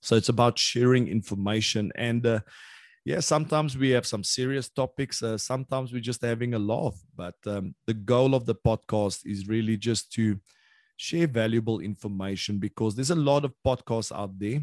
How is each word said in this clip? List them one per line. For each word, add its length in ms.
So 140
it's 120
about 300
sharing 500
information. 840
And, 320
uh, 140
yeah, 140
sometimes 580
we 120
have 140
some 200
serious 440
topics. 540
Uh, 160
sometimes 540
we're 80
just 220
having 320
a 40
laugh. 400
But, 220
um, 280
the 80
goal 400
of 120
the 100
podcast 680
is 220
really 300
just 380
to 260
share 320
valuable 500
information, 800
because 380
there's 160
a 180
lot 140
of 100
podcasts 460
out 300
there 220